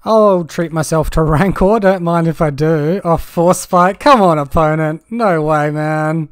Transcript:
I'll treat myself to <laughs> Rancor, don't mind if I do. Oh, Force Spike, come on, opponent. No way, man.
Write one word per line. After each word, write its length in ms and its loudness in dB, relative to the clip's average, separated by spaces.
I'll 420 2
treat 280 -8
myself 380 -2
to 120 0
<laughs> 0 -
Rancor, 580 2
don't 220 0
mind 240 0
if 140 -4
I 100 0
do. 540 -2
Oh, 120 0
Force 440 0
Spike, 400 0
come 220 4
on, 160 2
opponent. 720 -2
No 320 -2
way, 280 0
man. 600 -4